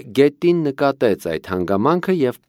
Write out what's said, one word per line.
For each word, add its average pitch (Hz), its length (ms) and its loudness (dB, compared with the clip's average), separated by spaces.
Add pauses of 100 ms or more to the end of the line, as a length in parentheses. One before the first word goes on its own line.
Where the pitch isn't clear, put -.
Գետին 143 560 2
նկատեց 135 640 0
այդ 80 240 -6
հանգամանքը 101 640 0
և 131 240 -2 (100)